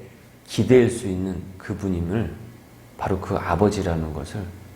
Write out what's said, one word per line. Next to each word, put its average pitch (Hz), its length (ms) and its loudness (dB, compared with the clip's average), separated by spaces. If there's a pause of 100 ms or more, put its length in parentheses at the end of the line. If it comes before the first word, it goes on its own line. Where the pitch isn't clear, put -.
(480)
기대할 117 420 6
수 - 180 -4
있는 92 280 -2 (240)
그분임을, 92 720 -2 (640)
바로 92 220 -2
그 95 160 -4
아버지라는 87 800 2
것을, 76 260 -8 (360)